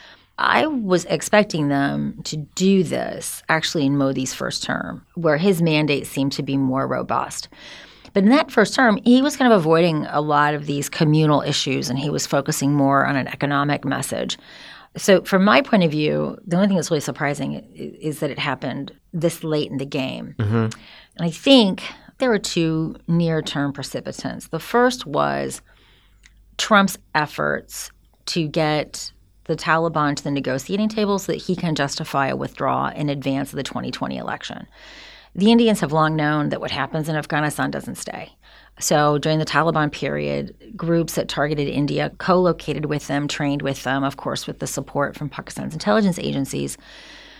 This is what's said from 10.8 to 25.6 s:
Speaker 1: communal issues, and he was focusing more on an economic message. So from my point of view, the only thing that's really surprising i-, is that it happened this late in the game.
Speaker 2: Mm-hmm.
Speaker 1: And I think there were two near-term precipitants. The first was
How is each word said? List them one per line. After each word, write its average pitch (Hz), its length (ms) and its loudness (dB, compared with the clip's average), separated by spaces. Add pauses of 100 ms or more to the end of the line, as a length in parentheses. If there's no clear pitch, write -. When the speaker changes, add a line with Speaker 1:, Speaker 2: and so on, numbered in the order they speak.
Speaker 1:
communal 151 520 4
issues, 143 460 -2
and 131 100 -2
he 147 120 -2
was 147 160 -2
focusing 143 480 0
more 139 320 4
on 139 100 0
an 127 120 -2
economic 143 560 0
message. 127 520 -4 (600)
So 180 260 4
from 190 220 2
my 233 180 6
point 208 220 4
of 156 60 2
view, 151 560 -2
the 170 100 0
only 202 120 4
thing 196 80 2
that's 156 140 -2
really 151 100 0
surprising 143 560 -4
i-, - 40 -10 (400)
is 151 200 -6
that 151 100 -2
it 117 80 -10
happened 135 540 -4 (200)
this 165 320 -2
late 151 260 -2
in 139 80 -6
the 139 80 -4
game. 131 520 -6
Speaker 2:
Mm-hmm. 107 160 0 (640)
Speaker 1:
And - 20 -4
I 170 100 0
think 208 520 4 (360)
there 254 120 0
were 208 80 2
two 160 580 -2 (100)
near-term 156 680 0
precipitants. 131 720 -8
The 160 100 -6
first 247 480 2
was 139 540 0 (960)